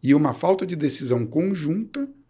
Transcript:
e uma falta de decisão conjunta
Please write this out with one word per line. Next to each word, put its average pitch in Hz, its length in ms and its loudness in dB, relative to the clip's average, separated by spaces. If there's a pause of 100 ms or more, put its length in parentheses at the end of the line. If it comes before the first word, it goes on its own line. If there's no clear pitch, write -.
e 135 120 6
uma 147 200 2
falta 185 320 0
de 175 100 -6
decisão 127 500 -2
conjunta 185 800 -2 (220)